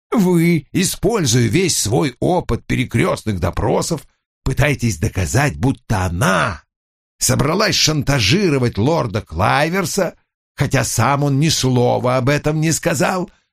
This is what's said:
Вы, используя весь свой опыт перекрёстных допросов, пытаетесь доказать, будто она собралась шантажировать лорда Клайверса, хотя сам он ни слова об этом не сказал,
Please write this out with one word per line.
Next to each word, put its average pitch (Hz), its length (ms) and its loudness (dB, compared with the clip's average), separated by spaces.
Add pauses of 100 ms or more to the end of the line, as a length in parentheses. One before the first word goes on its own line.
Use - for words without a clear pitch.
(100)
Вы, 175 640 2
используя 160 720 0
весь 156 300 0
свой 139 440 -2
опыт 147 460 -2
перекрёстных 123 760 -2
допросов, 131 680 -2 (380)
пытаетесь 131 540 0
доказать, 98 580 -2
будто 101 480 -2
она 92 600 -2 (540)
собралась 156 580 0
шантажировать 127 1000 2
лорда 123 460 0
Клайверса, 151 960 -2 (380)
хотя 131 300 0
сам 139 380 0
он 139 180 2
ни 160 80 2
слова 123 680 2
об 123 100 0
этом 151 320 0
не 160 120 0
сказал, 175 580 -2 (220)